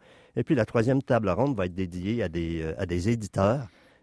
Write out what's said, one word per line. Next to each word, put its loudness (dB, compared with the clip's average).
Et -2
puis 2
la 2
troisième 2
table 2
ronde 0
va 0
être -6
dédiée -4
à -2
des, -4
euh, -4
à -2
des 0
éditeurs, 0